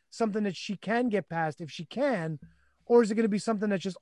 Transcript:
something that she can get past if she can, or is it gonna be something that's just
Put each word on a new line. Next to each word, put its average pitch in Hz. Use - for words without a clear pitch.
something 214
that 202
she -
can 233
get 202
past 160
if 156
she 165
can, 190
or 240
is 208
it 226
gonna 226
be 208
something 208
that's 190
just 190